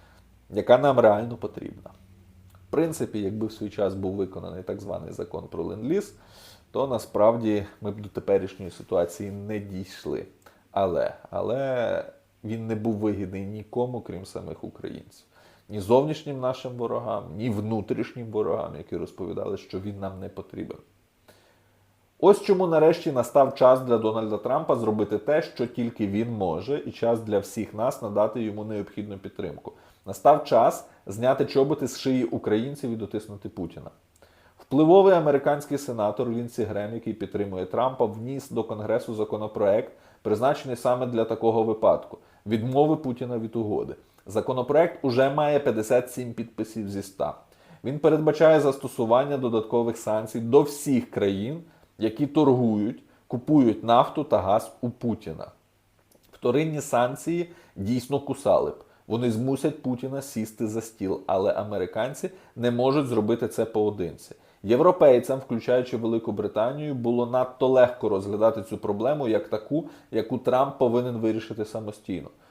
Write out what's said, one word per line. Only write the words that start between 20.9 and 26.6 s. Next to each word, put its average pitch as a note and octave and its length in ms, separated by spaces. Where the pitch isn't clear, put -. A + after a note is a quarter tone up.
Ось G3 200
чому F#3 240
нарешті E3 460
настав C3 420
час C3 260
для B2 180
Дональда A2 400
Трампа C#3+ 380
зробити G#2+ 420
те, D3+ 240
що B2+ 240
тільки A#2 400
він G#2+ 260
може, G#2 540